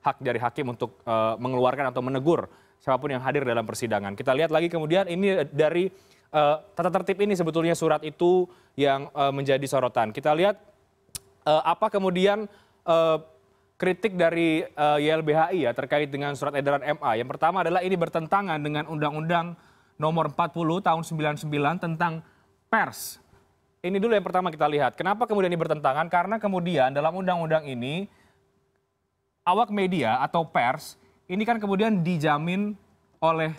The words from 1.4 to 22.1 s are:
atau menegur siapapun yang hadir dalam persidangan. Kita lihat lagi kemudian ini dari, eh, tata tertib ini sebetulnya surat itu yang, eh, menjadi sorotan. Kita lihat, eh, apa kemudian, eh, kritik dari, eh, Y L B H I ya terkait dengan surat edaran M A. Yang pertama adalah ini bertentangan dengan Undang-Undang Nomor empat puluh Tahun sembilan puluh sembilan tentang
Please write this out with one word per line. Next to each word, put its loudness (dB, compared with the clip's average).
atau -4
menegur 0
siapapun -2
yang -4
hadir 0
dalam 0
persidangan. -4
Kita 0
lihat 0
lagi 2
kemudian 0
ini 0
dari, 0
eh, 4
tata 0
tertib 0
ini 0
sebetulnya 2
surat 0
itu 2
yang, 0
eh, 2
menjadi 0
sorotan. 0
Kita 0
lihat, 2
eh, 4
apa 0
kemudian, 2
eh, 4
kritik 0
dari, 2
eh, 0
Y 2
L 2
B 2
H 2
I 0
ya 2
terkait -2
dengan -4
surat -2
edaran 0
M -2
A. 0
Yang -4
pertama 0
adalah 2
ini -2
bertentangan -2
dengan -4
Undang-Undang -2
Nomor 0
empat 0
puluh -2
Tahun 2
sembilan -4
puluh -12
sembilan 0
tentang -2